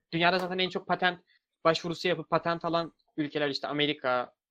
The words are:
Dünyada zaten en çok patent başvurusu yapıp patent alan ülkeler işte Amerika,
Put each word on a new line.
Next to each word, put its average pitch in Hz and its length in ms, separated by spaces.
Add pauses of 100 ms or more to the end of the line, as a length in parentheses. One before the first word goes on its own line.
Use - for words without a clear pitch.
(120)
Dünyada 175 280
zaten 180 180
en 185 120
çok 185 180
patent 180 320 (440)
başvurusu 165 440
yapıp 160 220
patent 170 360
alan 165 280 (240)
ülkeler 147 320
işte 135 180
Amerika, 139 640 (180)